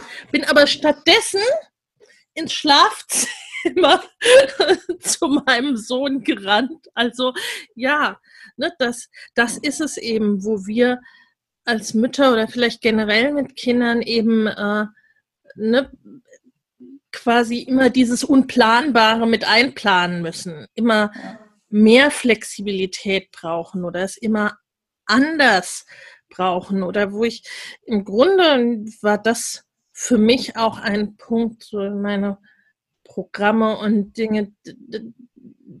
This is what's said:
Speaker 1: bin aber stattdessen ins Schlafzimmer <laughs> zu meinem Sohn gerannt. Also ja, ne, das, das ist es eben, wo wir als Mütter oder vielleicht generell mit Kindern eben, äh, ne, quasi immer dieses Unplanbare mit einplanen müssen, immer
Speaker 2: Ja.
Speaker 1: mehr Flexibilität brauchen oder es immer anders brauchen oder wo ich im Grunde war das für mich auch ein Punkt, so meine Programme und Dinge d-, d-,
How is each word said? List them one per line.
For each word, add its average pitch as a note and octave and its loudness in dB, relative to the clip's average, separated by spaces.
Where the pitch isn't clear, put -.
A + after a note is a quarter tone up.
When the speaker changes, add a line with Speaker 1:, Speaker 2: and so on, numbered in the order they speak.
Speaker 1:
bin D4 -2
aber D4+ 6
stattdessen F#4+ 0
ins D#4+ -8
Schlafzimmer - 0
<laughs> A#4+ 2
zu - -2
meinem C4 0
Sohn B3+ -4
gerannt. G#3 -2
Also B3 -4
ja, C4 -2
ne, D#4+ -4
das, A#3+ -4
das A#3 0
ist C#4+ -6
es D4+ -6
eben, G#3+ -2
wo G#3 -4
wir A#3+ 0
als A3+ -4
Mütter C4 2
oder A3 0
vielleicht A#3+ -4
generell A3 0
mit C#4+ -6
Kindern A#3+ 0
eben, A3+ 0
äh, G#3 -2
ne, A#3 0
quasi A#3+ 0
immer C4 2
dieses B3 2
Unplanbare A#3 4
mit A3+ 0
einplanen F#3 0
müssen, E3 -12
immer G#3+ 0
Speaker 2:
Ja. - -16
Speaker 1:
mehr A3 6
Flexibilität G3 -4
brauchen E3+ -8
oder F3 -6
es F#3+ -8
immer G#3+ -4
anders C4 0
brauchen F#3 -4
oder G3 -2
wo G#3 -2
ich A3+ -4
im G#3 -2
Grunde A#3+ 2
war G#3 2
das - -4
für - -2
mich A#3 2
auch A3+ -2
ein G#3 -4
Punkt, A3+ -4
so - -10
meine G3+ -4
Programme G#3+ -2
und G#3 -2
Dinge G#3+ -4
d-, - -20
d-, A3+ -16